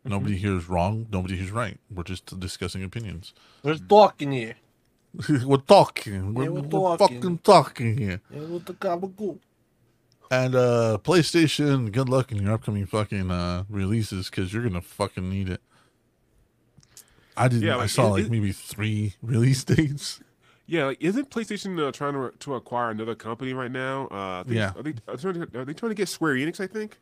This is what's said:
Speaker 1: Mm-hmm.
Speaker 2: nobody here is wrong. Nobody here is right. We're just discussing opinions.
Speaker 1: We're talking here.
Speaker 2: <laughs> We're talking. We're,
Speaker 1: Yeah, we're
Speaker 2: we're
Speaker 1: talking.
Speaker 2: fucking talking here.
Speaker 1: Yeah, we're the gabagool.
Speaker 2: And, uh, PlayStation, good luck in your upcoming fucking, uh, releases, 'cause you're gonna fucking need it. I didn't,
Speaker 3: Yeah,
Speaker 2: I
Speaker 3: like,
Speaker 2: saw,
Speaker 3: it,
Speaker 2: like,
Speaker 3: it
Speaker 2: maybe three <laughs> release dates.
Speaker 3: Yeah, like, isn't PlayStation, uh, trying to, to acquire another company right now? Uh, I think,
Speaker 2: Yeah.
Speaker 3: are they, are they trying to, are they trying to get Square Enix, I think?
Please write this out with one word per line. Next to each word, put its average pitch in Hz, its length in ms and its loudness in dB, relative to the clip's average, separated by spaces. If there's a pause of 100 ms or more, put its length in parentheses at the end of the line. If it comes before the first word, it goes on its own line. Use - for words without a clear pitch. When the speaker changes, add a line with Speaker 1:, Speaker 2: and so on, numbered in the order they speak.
Speaker 1:
Mm-hmm. - 100 -10
Speaker 2:
nobody 101 260 -2
here 98 200 0
is 85 120 -6
wrong. 98 440 0
Nobody 92 240 -4
here 92 80 -4
is 92 80 -8
right. 113 260 -6 (120)
We're 92 120 -10
just 92 380 -10
discussing 92 420 -8
opinions. 92 500 -12 (300)
Speaker 1:
We're 151 140 -2
talking 151 560 6
here. 113 240 -4 (580)
Speaker 2:
<laughs> 135 300 0
We're 139 140 4
talking. 107 760 4
We're, 127 100 -2
Speaker 1:
Yeah, - 40 -4
we're 147 140 -4
Speaker 2:
we're 170 340 0
Speaker 1:
talking. 143 240 4
Speaker 2:
fucking 175 180 -2
talking 131 600 6
here. 92 220 -2 (100)
Speaker 1:
Yeah, 135 100 -12
we're 170 200 -8
the 165 140 -14
gabagool. 190 640 -4 (920)
Speaker 2:
And, 127 240 2
uh, 120 500 4
PlayStation, 147 880 4
good 127 160 0
luck 127 240 2
in 104 100 -4
your 101 120 2
upcoming 104 320 -2
fucking, 101 440 -2
uh, 90 380 -2
releases, 101 600 -2
'cause 92 240 -4
you're 117 80 -2
gonna 92 180 -2
fucking 92 480 -6
need 95 220 -4
it. 87 100 -6 (1800)
I 123 120 4
didn't, 120 160 2
Speaker 3:
Yeah, 160 100 2
Speaker 2:
I 123 60 -2
Speaker 3:
like, 107 100 -2
Speaker 2:
saw, 123 160 4
Speaker 3:
it, 107 60 4
Speaker 2:
like, 98 120 2
Speaker 3:
it 110 60 -4
Speaker 2:
maybe 104 220 0
three 107 680 -4
<laughs> - 40 -18
release 120 400 4
dates. 143 580 0 (460)
Speaker 3:
Yeah, 156 200 0
like, 135 160 -4
isn't 220 260 0
PlayStation, 202 500 -6
uh, 139 140 0
trying 143 220 -4
to, 131 240 -6
to 143 160 -8
acquire 120 360 -4
another 110 240 -6
company 117 380 -8
right 127 180 -6
now? 131 400 -6
Uh, 95 300 -6
I - 40 -10
think, 120 120 -4
Speaker 2:
Yeah. 101 180 -2
Speaker 3:
are - 80 -14
they, 151 120 -8 (120)
are 107 100 -10
they 127 60 -12
trying 185 120 -6 (120)
to, - 140 -12
are 131 60 -8
they 151 80 -10
trying 226 160 -6
to 214 40 -4
get 196 140 -4
Square 151 280 -2
Enix, 147 220 -4
I 190 80 -6
think? 214 360 -10